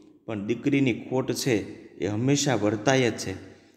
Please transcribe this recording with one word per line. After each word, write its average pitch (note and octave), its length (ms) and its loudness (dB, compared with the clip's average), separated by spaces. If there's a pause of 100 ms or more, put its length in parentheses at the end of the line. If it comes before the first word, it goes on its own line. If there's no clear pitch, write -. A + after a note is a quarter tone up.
(260)
પણ G#2 220 -6
દીકરીની C3 460 2
ખોટ C3 380 -4
છે A#2+ 240 0 (400)
એ E2+ 120 -2
હંમેશા B2+ 480 2
વર્તાય A2 560 2
જ - 20 -4
છે. - 180 -8 (460)